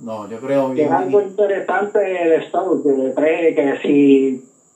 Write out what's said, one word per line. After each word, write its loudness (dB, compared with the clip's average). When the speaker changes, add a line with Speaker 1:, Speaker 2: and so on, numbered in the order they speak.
Speaker 1:
No, -12
yo -12
creo -2
Speaker 2:
Que -2
es 0
Speaker 1:
que 0
Speaker 2:
algo 2
interesante -2
de 0
Stout, -2
que 0
cree 0
que 0
si 4